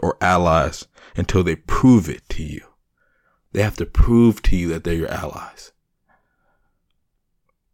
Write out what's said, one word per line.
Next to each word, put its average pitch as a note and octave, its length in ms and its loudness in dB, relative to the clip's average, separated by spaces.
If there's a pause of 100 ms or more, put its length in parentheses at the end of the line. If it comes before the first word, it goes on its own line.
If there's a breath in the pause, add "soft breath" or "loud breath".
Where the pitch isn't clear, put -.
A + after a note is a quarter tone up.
or - 180 -4
allies F2 640 0 (300 soft breath)
until F2+ 280 -2
they E2+ 120 -2
prove A2+ 540 2
it - 200 -14
to - 140 -6
you. D2 180 -14 (920)
They G2+ 100 -2
have G#2 140 -4
to - 80 -6
prove A#2 580 4
to - 140 4
you E2+ 100 -2
that E2 160 -6
they're E2+ 100 -4
your E2 180 -4
allies. - 600 -14 (2000)